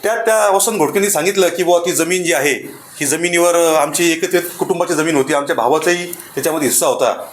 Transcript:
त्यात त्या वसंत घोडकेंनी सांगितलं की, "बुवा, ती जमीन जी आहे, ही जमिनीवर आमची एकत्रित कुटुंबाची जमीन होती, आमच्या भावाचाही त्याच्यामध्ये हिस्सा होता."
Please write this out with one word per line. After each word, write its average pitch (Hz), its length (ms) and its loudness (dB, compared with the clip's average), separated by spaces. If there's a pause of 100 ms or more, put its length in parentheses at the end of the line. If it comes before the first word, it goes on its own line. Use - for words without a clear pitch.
त्यात 226 240 -2
त्या 220 220 4
वसंत 196 300 2
घोडकेंनी 196 320 2
सांगितलं 185 380 2
की, 175 140 -2
"बुवा, 175 160 4
ती 175 140 -2
जमीन 175 320 0
जी 165 80 0
आहे, 143 200 0 (480)
ही 147 60 -2
जमिनीवर 170 680 2
आमची 156 380 0
एकत्रित 170 300 -2 (160)
कुटुंबाची 170 360 -2
जमीन 156 220 0
होती, 135 180 0
आमच्या 139 220 -2
भावाचाही 165 560 0
त्याच्यामध्ये 151 560 -4
हिस्सा 156 180 0
होता." 120 460 0